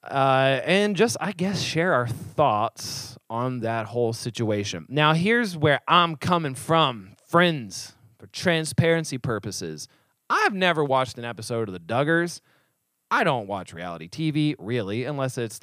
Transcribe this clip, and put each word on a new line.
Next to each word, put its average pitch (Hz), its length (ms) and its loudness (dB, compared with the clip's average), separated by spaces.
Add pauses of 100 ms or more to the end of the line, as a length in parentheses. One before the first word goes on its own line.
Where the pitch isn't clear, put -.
Uh, 135 600 2
and 202 320 2
just, 202 240 2
I 175 120 -4
guess, 180 280 -4
share 165 340 0
our 123 140 2
thoughts - 1080 -2 (140)
on 123 300 -2
that 113 260 -2
whole 113 260 0
situation. 104 760 -2
Now, 151 240 4
here's 196 440 2
where 147 300 4
I'm 165 300 4
coming 165 400 0
from, 127 580 0 (100)
friends, 160 720 0 (240)
for 104 80 -20
transparency 165 920 0
purposes. 95 720 -6 (420)
I've 381 260 2
never 180 280 2
watched 131 360 0
an 117 60 -10
episode 113 440 -6
of 95 40 -8
The 90 80 -10
Duggars. 151 600 0 (720)
I 247 100 2
don't 131 240 0
watch 98 260 -8
reality 85 360 -10
T 156 240 -4
V, 151 260 0
really, 110 460 -4
unless 135 340 -4
it's 117 240 -6